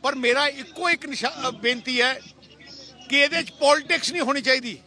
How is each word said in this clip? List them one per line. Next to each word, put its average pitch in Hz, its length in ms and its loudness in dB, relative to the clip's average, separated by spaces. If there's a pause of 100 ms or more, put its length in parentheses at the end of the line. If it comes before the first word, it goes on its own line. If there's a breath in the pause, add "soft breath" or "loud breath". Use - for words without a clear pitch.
ਪਰ 277 120 0
ਮੇਰਾ 262 340 2
ਇੱਕੋ 277 420 -4
ਇੱਕ 330 160 -2
ਨਿਸ਼ਾ-, 269 420 -4
ਅ, - 20 0
ਬੇਨਤੀ 240 520 -2
ਹੈ 254 180 0 (880)
ਕਿ 277 120 4
ਇਹਦੇ 302 220 2
'ਚ - 80 -8
ਪੋਲਿਟਿਕਸ 294 640 2
ਨਹੀਂ 269 100 -2
ਹੋਣੀ 269 180 0
ਚਾਹੀਦੀ। 240 460 -2